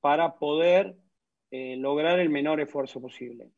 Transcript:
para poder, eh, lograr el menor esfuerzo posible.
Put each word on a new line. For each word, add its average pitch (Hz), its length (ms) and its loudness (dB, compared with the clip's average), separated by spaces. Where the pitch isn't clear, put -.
para 160 340 2
poder, 175 600 2
eh, 131 260 -8
lograr 151 420 2
el 170 100 2
menor 151 300 0
esfuerzo 139 420 -6
posible. 120 560 -14